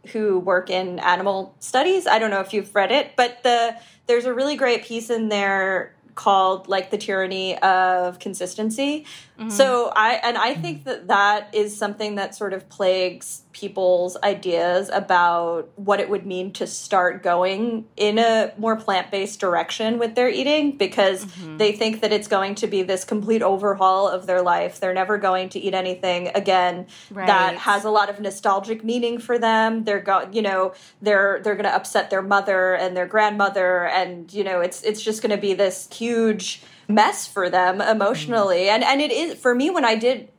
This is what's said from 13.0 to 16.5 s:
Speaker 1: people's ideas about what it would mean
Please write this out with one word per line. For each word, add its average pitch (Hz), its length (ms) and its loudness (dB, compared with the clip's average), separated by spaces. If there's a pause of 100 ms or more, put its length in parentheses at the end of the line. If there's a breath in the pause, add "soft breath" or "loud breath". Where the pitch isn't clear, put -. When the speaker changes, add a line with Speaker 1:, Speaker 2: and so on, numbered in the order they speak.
Speaker 1:
people's 180 720 0
ideas 180 680 0
about 170 840 2
what 202 240 0
it 185 80 -2
would 190 180 -4
mean 185 260 -8